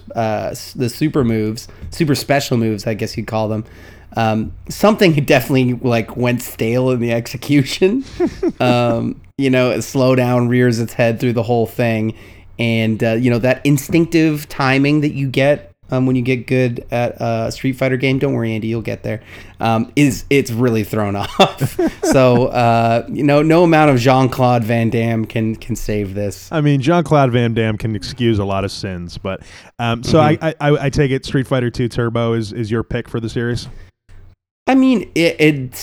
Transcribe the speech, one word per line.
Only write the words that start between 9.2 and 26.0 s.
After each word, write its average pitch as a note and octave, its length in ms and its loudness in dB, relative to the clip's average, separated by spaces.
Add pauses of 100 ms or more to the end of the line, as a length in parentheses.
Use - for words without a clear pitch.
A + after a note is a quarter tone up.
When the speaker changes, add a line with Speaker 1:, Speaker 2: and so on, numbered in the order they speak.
Speaker 1:
you C3+ 120 0
know, B2+ 220 2
it A2+ 120 -2
slow C3 320 2
down, B2 340 2
rears B2 300 2
its A2+ 120 -4
head A#2 300 0
through B2 100 0
the A2+ 120 -2
whole A#2 220 0
thing, A2+ 480 -2 (440)
and, A2+ 440 0
uh, A2+ 120 0
you B2 160 2
know, A#2+ 100 2
that B2+ 260 0
instinctive D#3+ 840 2
timing C3+ 500 2
that D3 140 0
you C#3 160 -4
get, C#3 420 0 (200)
um, C3 140 0
when C3 120 2
you B2+ 40 0
get B2 240 -2
good B2+ 460 0
at A#2+ 300 -2
a A#2 280 -2
Street C3+ 280 -4
Fighter C3 180 0
game, C3 240 0
don't C#3 140 0
worry, A#2 200 -2
Andy, A2 140 -4
you'll A2+ 140 -4
get A2 220 -8
there, A2 180 -6 (400)
um, A2+ 340 0
is, C#3 340 0
it's C#3 220 2
really A2+ 320 0
thrown G2+ 320 -2
<laughs> - 240 -4
off. - 400 0 (240)
So, B2+ 440 4
uh, A#2 600 2
you - 140 -4
know, D3 180 4
no E3 220 4
amount D#3 280 6
of C3 60 4
Jean-Claude B2 680 2
Van A#2 240 0
Damme A2+ 340 0
can, A2 320 -4
can G#2+ 220 -8
save G#2 380 -4